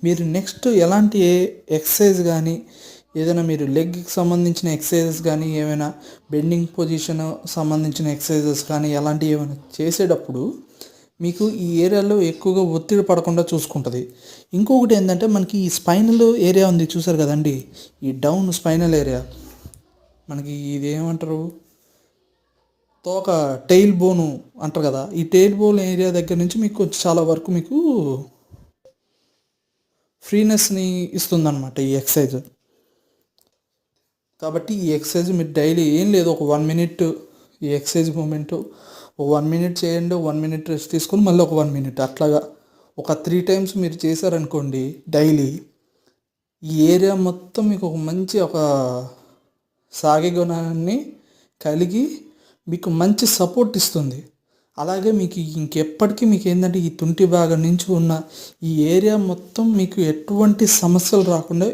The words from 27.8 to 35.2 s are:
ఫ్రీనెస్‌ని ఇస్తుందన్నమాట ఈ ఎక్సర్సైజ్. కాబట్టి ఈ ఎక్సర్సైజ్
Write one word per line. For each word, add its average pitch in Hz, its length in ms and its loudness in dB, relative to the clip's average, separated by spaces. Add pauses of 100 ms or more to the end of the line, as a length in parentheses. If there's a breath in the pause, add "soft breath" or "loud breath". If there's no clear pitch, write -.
ఫ్రీనెస్‌ని 208 640 0 (320)
ఇస్తుందన్నమాట 143 580 -2 (100)
ఈ 135 40 0 (100)
ఎక్సర్సైజ్. 135 360 0 (2000)
కాబట్టి 165 320 -6 (100)
ఈ 170 40 0 (100)
ఎక్సర్సైజ్ 175 420 -2